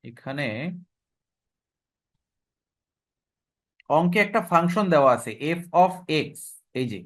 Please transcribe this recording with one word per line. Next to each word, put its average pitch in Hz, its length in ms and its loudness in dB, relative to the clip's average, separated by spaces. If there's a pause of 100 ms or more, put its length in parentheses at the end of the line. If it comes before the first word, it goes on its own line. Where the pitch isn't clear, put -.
এখানে 135 440 -10 (3500)
অঙ্কে 175 360 2
একটা 208 140 -2 (100)
ফাংশন 175 440 2
দেওয়া 139 240 6
আছে, 113 140 -10 (280)
f - 20 -12 (220)
of 175 100 2 (340)
x, - 40 -16 (480)
এই 127 120 -2
যে। 98 140 -10